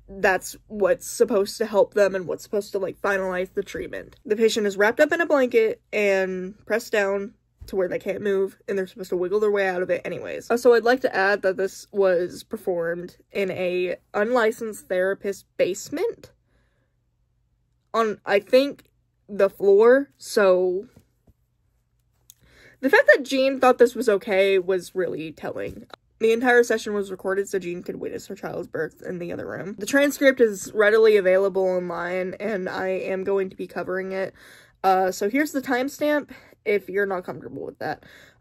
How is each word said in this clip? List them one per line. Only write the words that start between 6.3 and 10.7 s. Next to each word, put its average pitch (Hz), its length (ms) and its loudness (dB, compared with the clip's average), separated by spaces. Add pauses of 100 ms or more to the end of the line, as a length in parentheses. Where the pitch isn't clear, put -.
pressed 226 260 -4
down 202 420 -2 (320)
to 208 100 -10
where 180 120 0
they 170 100 -6
can't 202 240 -8
move, 196 360 -2 (100)
and 202 80 -4
they're 190 100 -4
supposed 185 240 -14
to 185 60 -2
wiggle 180 240 -2
their 214 100 2
way 196 180 0
out 180 140 -2
of 180 80 -4
it 175 140 -2
anyways. 123 460 -8
Also, 240 220 4